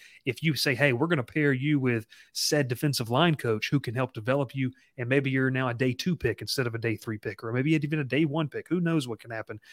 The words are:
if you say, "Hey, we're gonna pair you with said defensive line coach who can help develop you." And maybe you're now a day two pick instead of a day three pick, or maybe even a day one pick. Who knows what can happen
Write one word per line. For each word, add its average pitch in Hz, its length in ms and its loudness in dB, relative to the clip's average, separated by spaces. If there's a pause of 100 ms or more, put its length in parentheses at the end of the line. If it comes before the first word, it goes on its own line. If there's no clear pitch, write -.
(240)
if - 200 -4
you 156 100 4
say, 127 220 0
"Hey, 135 160 4
we're 131 160 2
gonna 143 160 0
pair 147 280 0
you 139 280 2
with 120 260 0 (280)
said 147 340 2
defensive 123 420 -2
line 151 240 6
coach 110 340 -2
who 139 120 2
can 120 160 -6
help 131 180 -2
develop 127 400 0
you." 131 160 -2 (260)
And 120 120 -6
maybe 139 200 4
you're 131 220 2
now 131 200 0
a 120 40 -2
day 123 180 2
two 170 220 -2
pick - 260 -2
instead 120 280 -2
of 113 80 -4
a - 20 -4
day 113 160 -2
three 107 240 -6
pick, - 240 -8
or 113 100 -6
maybe 135 200 2
even 151 260 0
a 143 60 -2
day 135 220 2
one 151 220 -2
pick. 110 200 -10
Who 175 120 0
knows 165 280 0
what 110 100 -6
can 117 140 -14
happen 110 260 -10 (140)